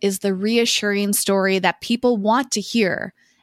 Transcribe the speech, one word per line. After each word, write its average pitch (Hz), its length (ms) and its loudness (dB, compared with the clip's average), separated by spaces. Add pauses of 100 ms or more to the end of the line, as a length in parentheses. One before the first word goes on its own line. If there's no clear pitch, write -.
is 196 180 -2
the 196 160 -2
reassuring 208 800 0
story 190 460 0
that 180 220 -2
people 240 340 0
want 220 360 0
to 208 100 -2
hear - 520 -2 (300)